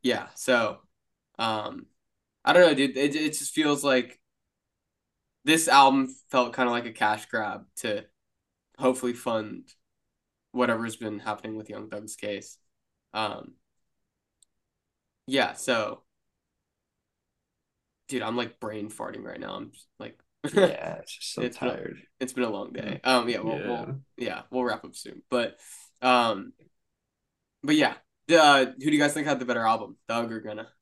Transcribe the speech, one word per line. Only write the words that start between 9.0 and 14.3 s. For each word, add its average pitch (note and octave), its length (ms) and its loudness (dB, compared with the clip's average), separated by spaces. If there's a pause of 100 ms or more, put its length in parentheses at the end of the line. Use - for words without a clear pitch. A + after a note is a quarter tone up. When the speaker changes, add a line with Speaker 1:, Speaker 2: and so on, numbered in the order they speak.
Speaker 1:
fund A2 500 -6 (880)
whatever's A#2 440 -2
been G#2+ 240 -10
happening A2 360 -8
with G#2+ 140 -12
Young G#2 200 -14
Thug's G#2+ 260 -12
case. G#2 420 -10 (560)
Um, G#2+ 400 -6 (1700)